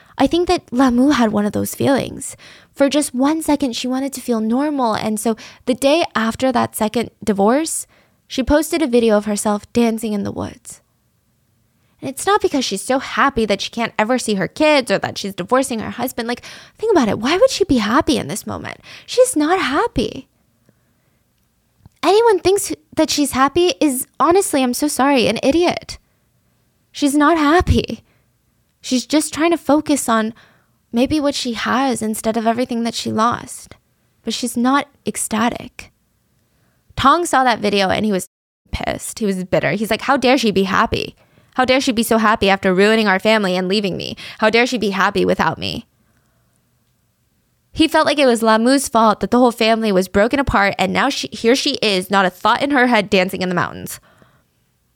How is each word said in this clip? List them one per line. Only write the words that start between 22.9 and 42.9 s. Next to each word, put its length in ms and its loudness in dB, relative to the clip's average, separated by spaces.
that 140 0
she's 220 0
happy 480 2
is, 260 0
honestly, 440 2
I'm 120 0
so 140 -2
sorry, 400 2
an 140 -2
idiot. 560 0
She's 220 0
not 240 4
happy. 640 2
She's 260 -4
just 260 0
trying 200 0
to 40 2
focus 520 0
on 260 0
maybe 300 0
what 160 -2
she 160 -6
has 500 -2
instead 340 -4
of 120 0
everything 340 -2
that 120 -4
she 180 -6
lost. 640 -4
But 100 -6
she's 220 -6
not 320 0
ecstatic. 880 -4
Tong 240 2
saw 200 0
that 160 0
video 280 0
and 160 -2
he 80 0
was 160 -4
pissed. 480 -8
He 40 -2
was 200 -2
bitter. 260 0
He's 200 -4
like, 120 -2
"How 160 0
dare 180 4
she 140 0
be 140 0
happy? 520 -2
How 100 2
dare 160 2
she 120 -2
be 100 0
so 160 2
happy 320 2
after 240 2
ruining 340 4